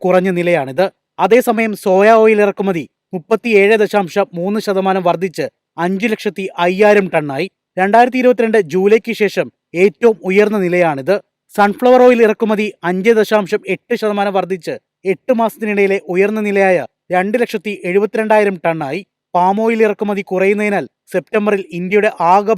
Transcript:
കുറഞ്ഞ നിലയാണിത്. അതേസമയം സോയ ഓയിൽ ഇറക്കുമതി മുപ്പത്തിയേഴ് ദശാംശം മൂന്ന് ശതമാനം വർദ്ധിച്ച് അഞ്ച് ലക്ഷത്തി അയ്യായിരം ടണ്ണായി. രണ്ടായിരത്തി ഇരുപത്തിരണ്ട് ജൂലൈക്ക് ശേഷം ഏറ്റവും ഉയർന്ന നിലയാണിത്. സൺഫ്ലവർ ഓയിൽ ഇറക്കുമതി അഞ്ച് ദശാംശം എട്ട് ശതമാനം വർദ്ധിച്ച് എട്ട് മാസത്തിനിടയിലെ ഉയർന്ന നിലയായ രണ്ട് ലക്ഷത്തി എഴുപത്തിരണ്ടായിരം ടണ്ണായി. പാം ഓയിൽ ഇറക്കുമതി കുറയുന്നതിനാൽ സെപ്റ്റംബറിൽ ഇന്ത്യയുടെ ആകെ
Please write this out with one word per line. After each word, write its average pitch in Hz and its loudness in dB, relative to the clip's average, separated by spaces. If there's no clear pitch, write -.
കുറഞ്ഞ 185 2
നിലയാണിത്. 165 0
അതേസമയം 226 2
സോയ 196 4
ഓയിൽ 220 4
ഇറക്കുമതി 190 -4
മുപ്പത്തിയേഴ് 208 0
ദശാംശം 196 -2
മൂന്ന് 202 -4
ശതമാനം 190 -2
വർദ്ധിച്ച് 170 -4
അഞ്ച് 190 -2
ലക്ഷത്തി 202 -6
അയ്യായിരം 196 2
ടണ്ണായി. 151 -4
രണ്ടായിരത്തി 233 2
ഇരുപത്തിരണ്ട് 233 2
ജൂലൈക്ക് 208 2
ശേഷം 180 -2
ഏറ്റവും 220 2
ഉയർന്ന 208 2
നിലയാണിത്. 160 0
സൺഫ്ലവർ 247 4
ഓയിൽ 247 6
ഇറക്കുമതി 214 -2
അഞ്ച് 190 0
ദശാംശം 208 0
എട്ട് - -8
ശതമാനം 202 -2
വർദ്ധിച്ച് 175 -6
എട്ട് - -2
മാസത്തിനിടയിലെ 202 -2
ഉയർന്ന 208 0
നിലയായ 196 2
രണ്ട് 190 -2
ലക്ഷത്തി 214 -6
എഴുപത്തിരണ്ടായിരം 208 0
ടണ്ണായി. 160 -4
പാം 185 2
ഓയിൽ 226 0
ഇറക്കുമതി 208 -4
കുറയുന്നതിനാൽ 196 -2
സെപ്റ്റംബറിൽ 208 -2
ഇന്ത്യയുടെ 202 0
ആകെ 202 2